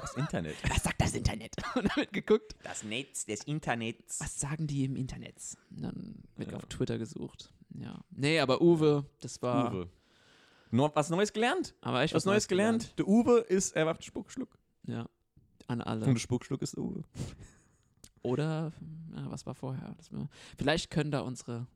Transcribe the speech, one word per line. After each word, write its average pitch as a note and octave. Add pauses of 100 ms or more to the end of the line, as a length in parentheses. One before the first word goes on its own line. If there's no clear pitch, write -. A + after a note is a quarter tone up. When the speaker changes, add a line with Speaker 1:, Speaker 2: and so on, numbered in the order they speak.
Speaker 1:
Das -
Internet. F2+
Speaker 2:
<laughs> -
Was -
sagt -
das A2+
Internet? A2+ (100)
<laughs> -
Und A#3
dann -
wird -
geguckt. -
Speaker 1:
Das -
Netz A2
des G#2
Internets. B2
Speaker 2:
Was -
sagen D3+
die C#3
im C3+
Internet? B2+ (340)
Und -
dann - (220)
wird -
Speaker 1:
Ja. -
Speaker 2:
auf -
Twitter A#2+
gesucht. - (260)
Ja. A#2+ (100)
Nee, D3
aber C3
Uwe, D3+ (160)
das -
war A#2+
Speaker 1:
Uwe. F2+ (800)
Nur C#3+
was D3+
Neues G3+
gelernt. B3+
Speaker 2:
Aber B2
echt D3+
Speaker 1:
Was D#3+
Speaker 2:
was -
Speaker 1:
Neues F#3+ (100)
Speaker 2:
Neues -
Speaker 1:
gelernt. A3 (160)
Speaker 2:
gelernt. -
Speaker 1:
Der D#3
Uwe A#3
ist, F#3+
er D#3
macht D#3+
Spuckschluck. - (300)
Speaker 2:
Ja. A#2 (600)
An A#2+
alle. A2+
Speaker 1:
Und C3+
der A2+
Spuckschluck -
ist -
der -
Uwe. - (1160)
Speaker 2:
Oder, D#3 (420)
ja, C#3
was -
war B2+
vorher? C3
Das -
wir, C#3+ (300)
vielleicht D3
können D3+
da C#3
unsere A#2+